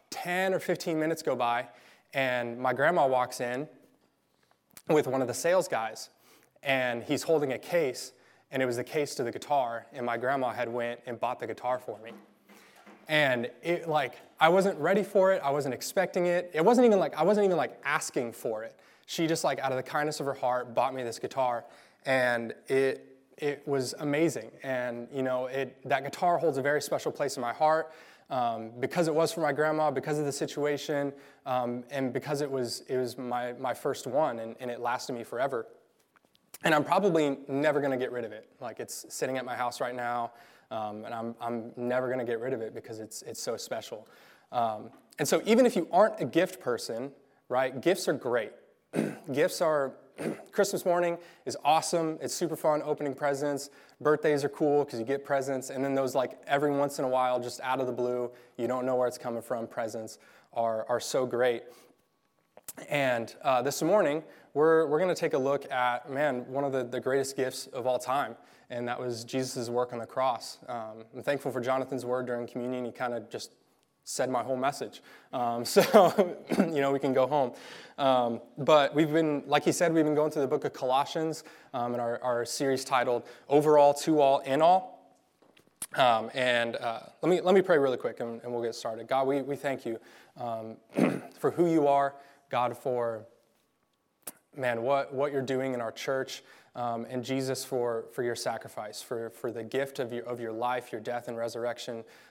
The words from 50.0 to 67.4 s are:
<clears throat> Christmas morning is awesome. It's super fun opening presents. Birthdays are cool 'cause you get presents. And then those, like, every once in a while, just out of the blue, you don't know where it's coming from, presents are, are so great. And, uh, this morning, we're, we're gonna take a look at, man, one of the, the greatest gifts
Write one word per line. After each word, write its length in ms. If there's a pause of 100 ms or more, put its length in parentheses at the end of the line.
<clears throat> 320
Christmas 340
morning 320 (300)
is 180
awesome. 560
It's 140
super 200
fun 300
opening 300
presents. 560 (280)
Birthdays 440
are 60
cool 360
'cause 140
you 60
get 200
presents. 460
And 120
then 120
those, 180
like, 320
every 240
once 300
in 60
a 20
while, 320
just 220
out 180
of 80
the 40
blue, 380 (260)
you 120
don't 180
know 100
where 120
it's 100
coming 240
from, 240
presents 540 (340)
are, 340
are 120
so 260
great. 380 (1200)
And, 540
uh, 220
this 180
morning, 400 (320)
we're, 320
we're 140
gonna 160
take 180
a 60
look 320
at, 400
man, 360
one 160
of 80
the, 120
the 160
greatest 360
gifts 300